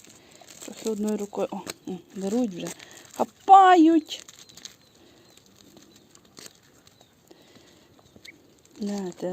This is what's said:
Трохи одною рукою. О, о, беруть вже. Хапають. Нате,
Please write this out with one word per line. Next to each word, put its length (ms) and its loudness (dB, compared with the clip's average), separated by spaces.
Трохи 220 -10
одною 260 -4
рукою. 340 -8
О, 100 -12
о, 60 -10
беруть 360 -4
вже. 180 -12
Хапають. 1120 4
Нате, 540 -10